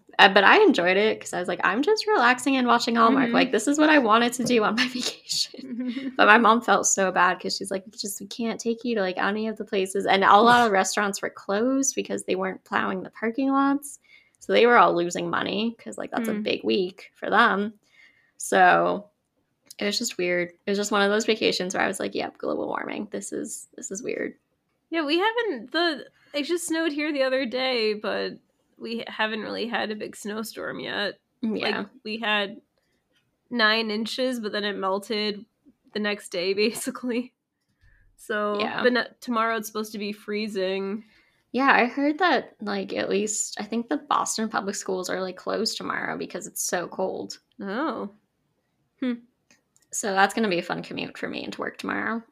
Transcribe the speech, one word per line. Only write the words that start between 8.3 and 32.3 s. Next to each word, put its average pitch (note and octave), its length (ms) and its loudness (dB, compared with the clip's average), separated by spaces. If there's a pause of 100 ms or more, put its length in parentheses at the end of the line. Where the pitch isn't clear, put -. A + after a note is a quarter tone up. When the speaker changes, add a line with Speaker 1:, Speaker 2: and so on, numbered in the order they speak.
Speaker 1:
take A#3 260 -4
you A#3+ 120 -2
to, G#3 60 0
like, F#3 160 -2
any G#3+ 300 -2
of G#3+ 100 -8
the G#3+ 60 -8
places." F#3+ 420 -2
And F#3+ 180 4
a G3+ 160 10
lot A#3+ 260 6
of G#3+ 60 2
Speaker 2:
<laughs> F#3+ 80 4
Speaker 1:
restaurants G3+ 420 -2
were - 80 -4
closed C4 640 -2
because G3+ 300 -6
they G3+ 120 -2
weren't F#3 280 -6
plowing G3 380 -2
the - 80 -12
parking C4+ 400 -4
lots. C#4 480 0 (420)
So - 120 -4
they G#3 140 8
were A#3+ 120 8
all F3 180 8
losing F3 320 -2
money G#3+ 500 -2
'cause, A3+ 200 -14
like, - 140 -10
that's A#3 160 -2
a A3 60 -4
Speaker 2:
Hmm. G#3 80 -4
Speaker 1:
big F#3+ 220 -2
week G3 500 -2
for - 160 -8
them. G#3 440 2 (600)
So F3 720 4 (720)
it G#3 60 -4
was G#3 140 -2
just - 200 -6
weird. F3 320 0 (160)
It G#3 40 -2
was G3+ 80 0
just G#3 140 -2
one G3+ 100 4
of G3+ 80 4
those G#3+ 160 0
vacations F#3+ 480 0
where - 80 0
I - 60 2
was G3 120 -6
like, G3 140 -4
"Yep, - 240 -6
global - 300 -4
warming. - 420 -6
This G3+ 220 -10
is, - 440 -10
this - 140 -14
is G3 120 -10
weird." - 320 -6 (560)
Speaker 2:
Yeah, E4 140 -2
we D4 140 2
haven't, G4+ 540 -2
the, D#4+ 340 -2 (260)
it D4 120 -2
just E4+ 240 -4
snowed D#4+ 240 -2
here D4+ 200 -4
the C4+ 120 0
other C4 200 0
day, B3 500 -2
but G3 400 -4 (440)
we A3+ 300 -8
haven't A3 320 -2
really G3+ 260 -6
had A3 240 -4
a G#3+ 60 -6
big A3 180 -10
snowstorm G#3+ 680 -8
yet. - 380 -6 (240)
Speaker 1:
Yeah. G#3+ 360 -2
Speaker 2:
Like, G#3+ 80 -8 (180)
we A3 140 -8
had G#3 420 -2 (880)